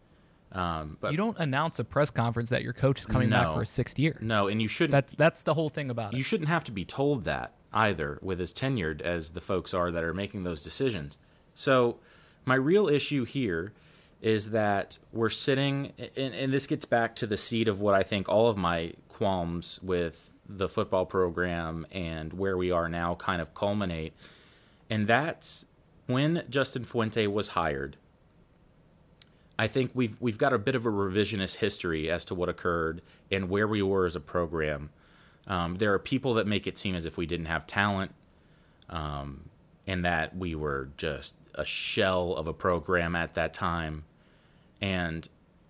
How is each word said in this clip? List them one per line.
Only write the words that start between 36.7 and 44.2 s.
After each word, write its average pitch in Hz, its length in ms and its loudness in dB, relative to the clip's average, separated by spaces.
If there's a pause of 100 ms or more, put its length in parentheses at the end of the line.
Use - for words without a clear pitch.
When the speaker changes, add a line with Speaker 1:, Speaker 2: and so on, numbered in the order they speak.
Speaker 1:
seem 92 180 -2
as 82 100 -4
if 80 120 -8
we 87 80 -2
didn't 82 200 -4
have 80 220 -4
talent, 101 480 0 (720)
um, 71 600 -8 (360)
and 90 200 -2
that 82 300 0
we 90 200 -4
were 69 420 -4
just 76 380 -6 (200)
a - 100 -4
shell 92 680 0
of 78 140 -4
a 80 60 -2
program 87 640 0
at 85 200 -2
that 82 180 0
time. 80 520 -4 (760)